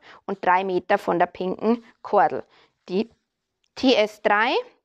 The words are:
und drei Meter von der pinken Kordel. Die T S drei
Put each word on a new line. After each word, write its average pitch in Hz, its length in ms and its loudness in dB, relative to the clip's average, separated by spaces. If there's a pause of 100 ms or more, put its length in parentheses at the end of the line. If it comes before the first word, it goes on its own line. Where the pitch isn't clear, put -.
(280)
und - 180 -8
drei 180 180 2
Meter 190 360 -2
von 180 180 -2
der 180 80 2
pinken 202 580 -2 (200)
Kordel. 156 400 0 (440)
Die 202 220 -4 (640)
T - 220 2
S 208 260 0
drei 214 320 0 (320)